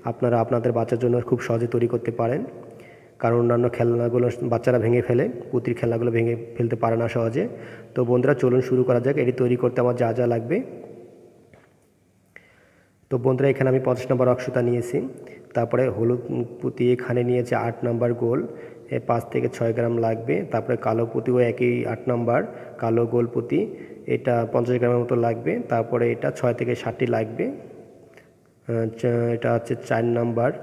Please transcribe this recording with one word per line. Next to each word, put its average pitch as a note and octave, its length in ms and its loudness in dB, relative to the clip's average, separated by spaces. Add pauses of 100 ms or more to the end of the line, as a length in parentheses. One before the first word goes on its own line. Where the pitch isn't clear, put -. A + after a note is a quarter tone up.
আপনারা A#2+ 360 2
আপনাদের A#2 320 2
বাচ্চার A2+ 260 0
জন্য B2 220 2
খুব A#2+ 200 0
সহজে A#2 260 0
তৈরি A#2 220 0
করতে A#2 220 -2
পারেন, A#2+ 340 -2 (760)
কারণ A#2+ 200 2
অন্যান্য A#2+ 300 4
খেলনাগুলো A#2+ 600 2 (140)
বাচ্চারা A#2+ 360 2
ভেঙে A#2 240 4
ফেলে, B2+ 260 2 (220)
পুঁতির A#2+ 240 0
খেলনাগুলো A#2 360 0
ভেঙে A#2 260 2 (200)
ফেলতে A#2 200 0
পারে A2+ 200 2
না A#2 120 0
সহজে। A#2+ 400 -2 (460)
তো B2+ 100 2
বন্ধুরা, B2 300 4
চলুন B2+ 260 4
শুরু B2+ 240 2
করা B2 160 4
যাক। C3+ 180 0
এটি B2 140 2
তৈরি B2 240 2
করতে B2 240 0
আমার A#2+ 160 2
যা A#2 160 0
যা A#2+ 140 0
লাগবে। A#2+ 360 0 (2500)
তো C3 80 2
বন্ধুরা, C3 300 4
এখানে C3+ 220 2
আমি C3 140 4
পঞ্চাশ B2 260 0
নম্বর B2+ 180 4
অক্ষতা B2 340 0
নিয়েছি, A#2+ 460 0 (460)
তারপরে A#2+ 340 2
হলুদ A#2+ 320 0 (400)
পুঁতি B2 320 0
এখানে B2 320 0
নিয়েছি B2 300 0
আট A#2 300 -4
নম্বর A#2+ 280 0
গোল, A#2+ 340 0 (440)
এ B2+ 160 -2
পাঁচ A#2+ 160 0 (100)
থেকে B2 160 0
ছয় A#2 240 -2
গ্রাম A#2 260 0
লাগবে। A#2 520 -2
তারপরে A2+ 260 -2
কালো A2+ 300 0
পুঁতিও B2 320 0
একই A#2+ 480 0
আট A2+ 220 -4
নম্বর A#2+ 360 0 (340)
কালো A#2 280 2
গোল A#2+ 200 2
পুঁতি, C#3+ 400 -2 (400)
এটা A#2+ 460 0
পঞ্চাশ B2 260 2
গ্রামের A#2+ 200 2
মতো A#2+ 160 0
লাগবে। A#2+ 540 0
তারপরে A#2+ 440 0
এটা C3+ 180 -2
ছয় A#2+ 240 0
থেকে A#2+ 200 -2
সাতটি A#2+ 320 -2
লাগবে। A2+ 420 -2
আহ, - 1400 -8 (100)
চ-, A#2+ 360 2
এটা A#2 200 0
হচ্ছে A#2 200 -2 (120)
চার A#2 180 0
নাম্বার A#2 480 2 (100)